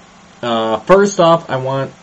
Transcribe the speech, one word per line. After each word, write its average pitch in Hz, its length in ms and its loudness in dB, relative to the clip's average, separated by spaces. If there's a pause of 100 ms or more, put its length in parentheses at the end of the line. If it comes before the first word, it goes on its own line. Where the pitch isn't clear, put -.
(440)
Uh, 113 360 -2
first 196 420 2
off, 165 280 2
I 131 60 -6
want 135 360 -6 (100)